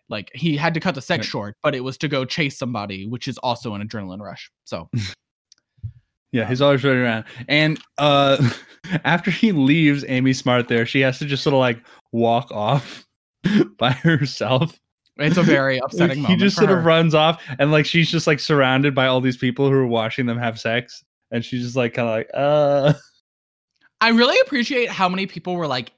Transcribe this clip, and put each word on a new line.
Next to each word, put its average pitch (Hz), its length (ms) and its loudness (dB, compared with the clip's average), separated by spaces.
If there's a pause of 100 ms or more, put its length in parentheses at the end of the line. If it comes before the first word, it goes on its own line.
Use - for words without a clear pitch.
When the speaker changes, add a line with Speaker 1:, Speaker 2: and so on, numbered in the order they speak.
(100)
Speaker 1:
Like, 107 240 -10
he 147 240 -2
had 165 160 -2
to 156 60 -4
cut 185 140 -4
the 131 60 -12
sex 165 240 -4
Speaker 2:
Right. - 60 -8
Speaker 1:
short, 107 320 -8
but 147 120 0
it 127 60 -6
was 127 180 -8
to 156 100 -4
go 135 180 -4
chase 143 320 -6
somebody, 101 480 -8
which 120 220 -10
is 127 100 -8
also 120 360 -6
an 104 120 -8
adrenaline 101 340 -12
rush. 90 300 -16 (140)
So - 280 -12
Speaker 2:
<laughs> 101 340 -8 (1040)
Yeah, 117 100 0
Speaker 1:
Um, 101 60 -6
Speaker 2:
he's 127 120 -2
always 143 240 2
running 127 180 2
around. 113 220 -2 (240)
And, 156 300 2 (200)
uh, 139 380 4 (400)
<laughs> - 280 -6
after 170 260 0
he 208 220 2
leaves 143 560 2
Amy 131 240 2
Smart 123 360 0
there, 117 180 2
she 139 140 0
has 131 200 0
to 156 60 -6
just 139 160 -4
sort 143 120 2
of, 131 60 4
like, 120 200 0 (320)
walk 117 400 0
off 110 540 -4 (360)
<laughs> - 360 0
by 120 140 2
herself. 139 840 0 (380)
Speaker 1:
It's 160 200 0
a 175 60 4
very 135 340 4
Speaker 2:
<laughs> 123 40 -4
Like, 127 60 -6
Speaker 1:
upsetting 175 320 0
Speaker 2:
he 147 40 -4
Speaker 1:
moment 175 180 2
Speaker 2:
just 196 160 2
Speaker 1:
for 220 60 2
Speaker 2:
sort 196 80 4
of 185 80 4
Speaker 1:
her. 165 60 -2
Speaker 2:
runs 165 300 2
off, 160 280 2 (160)
and, 143 140 2
like, 151 140 4
she's 165 240 2
just, 165 160 -2
like, 151 140 2
surrounded 135 540 2
by 131 120 2
all 127 140 2
these 127 160 0
people 131 320 0
who 135 60 2
are 131 120 2
watching 117 400 -2
them 117 120 -4
have 113 220 -4
sex, 120 420 -6 (280)
and 117 140 -4
she's 123 180 -6
just, 123 140 -6
like, 120 180 0
kinda 120 160 -2
like, 110 240 -4
"Uh." 143 640 2
<laughs> - 40 -20 (960)
Speaker 1:
I 226 100 6
really 247 360 4
appreciate 247 420 -2
how 190 200 -2
many 190 180 -2
people 180 300 -8
were, 170 100 -4
like, 127 320 -4